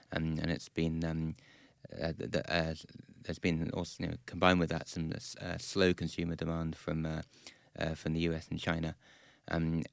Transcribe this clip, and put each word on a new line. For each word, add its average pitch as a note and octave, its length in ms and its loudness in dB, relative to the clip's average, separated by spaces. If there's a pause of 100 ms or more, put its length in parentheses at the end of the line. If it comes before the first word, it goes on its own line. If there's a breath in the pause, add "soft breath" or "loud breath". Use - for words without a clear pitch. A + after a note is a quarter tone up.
(140 loud breath)
um, D#2+ 260 2
and E2 120 0
it's - 180 -4
been, E2 340 0
um, D#2+ 320 0 (640 soft breath)
uh, E2 140 -2
the, - 120 -6
the, - 260 -2
uh, E2 220 0 (480)
there's E2 160 -6
been E2 340 2
also, - 300 -4
you E2 60 -2
know, E2 60 -4 (120)
combined F2+ 320 8
with D#2+ 100 4
that, D#2+ 180 -4
some, E2 240 -2 (300)
uh, F2 160 -4
slow F#2 340 4
consumer E2+ 440 0
demand E2 400 -2
from, D#2+ 300 -2
uh, D#2 160 -2 (580 loud breath)
uh, D#2+ 160 0
from D#2+ 180 -2
the D#2+ 80 2
U E2 120 2
S D#2+ 180 -4
and E2 80 -2
China, E2 360 -2 (520 soft breath)
um, E2 460 2